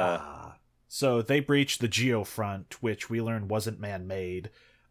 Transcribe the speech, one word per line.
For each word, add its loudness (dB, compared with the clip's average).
Ah. -14
So 2
they 4
breach 4
the 2
geofront, 0
which -4
we 0
learn -2
wasn't -2
man-made. -6